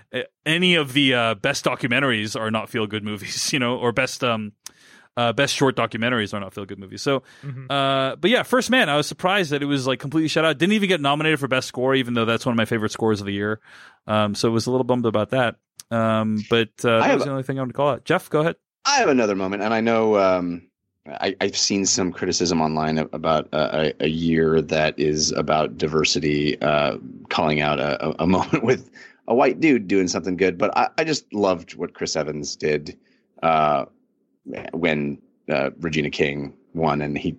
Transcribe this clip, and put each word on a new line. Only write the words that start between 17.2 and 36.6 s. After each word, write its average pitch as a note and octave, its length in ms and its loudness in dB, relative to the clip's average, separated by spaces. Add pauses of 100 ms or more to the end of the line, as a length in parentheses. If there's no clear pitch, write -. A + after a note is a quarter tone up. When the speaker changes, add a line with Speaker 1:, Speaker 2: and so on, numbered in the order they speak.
Speaker 1:
the C#3 60 -4
only C3 120 -4
thing C3+ 160 -4
I - 20 -4
wanted B2 120 -6
to - 40 -6
call C#3+ 120 2
out. - 160 -4
Jeff, F3 260 0
go D3+ 80 2
ahead. E3+ 160 0 (280)
Speaker 3:
I C#4 120 2
have A3+ 140 4
another A2+ 260 4
moment, F#2+ 260 -2
and G#2+ 140 0
I A2 60 2
know, A2 360 4
um, F2+ 460 2 (420)
I, F2 360 -6
I've G2 160 -2
seen G2 280 0
some F2+ 260 0
criticism F2 500 -2
online D#2 360 0
a-, D#2 160 -2
about D#2+ 400 0
a, D#2 340 0 (140)
a, - 40 0
a - 20 0
year D#2+ 540 2
that D#2 380 -2
is D2+ 320 0
about D#2 460 0
diversity, D2+ 840 0
uh, D2 360 0 (320)
calling D2+ 320 0
out D2 180 0
a, C#2+ 280 -2
a, - 160 -4
a E2+ 40 2
<laughs> - 0 -
moment F#2 360 2
with A#2 260 0 (380)
a A2+ 80 2
white C3+ 240 4
dude A#2+ 280 4
doing F#2+ 200 2
something F2+ 300 -4
good. F2+ 200 2
But G2+ 180 0
I, B2 220 2
I E3 60 0
just D#3 300 -4
loved F#2 420 0
what E2 180 -8
Chris D#2+ 220 -6
Evans D2 400 -4
did, D2+ 420 -4 (460)
uh, D2+ 420 2 (880)
when, D2 460 -2 (300)
uh, C2+ 300 0
Regina D#2 300 -2
King C#2+ 440 -2 (200)